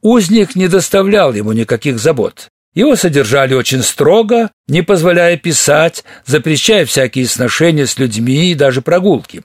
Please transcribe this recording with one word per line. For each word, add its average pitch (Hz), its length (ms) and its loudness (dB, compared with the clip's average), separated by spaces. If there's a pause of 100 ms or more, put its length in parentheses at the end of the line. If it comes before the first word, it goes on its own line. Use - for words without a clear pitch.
Узник 214 540 2
не 185 120 0
доставлял 190 680 0
ему 104 160 -4
никаких 113 480 -4
забот. 123 500 -2 (240)
Его 254 220 2
содержали 135 580 0
очень 127 300 -2
строго, 220 680 0 (180)
не 156 140 0
позволяя 175 560 2
писать, 160 680 0 (220)
запрещая 156 600 0
всякие 127 420 -2
сношения 143 580 0
с - 140 -8
людьми 131 520 0
и 165 40 -2
даже 135 260 0
прогулки. 175 640 -2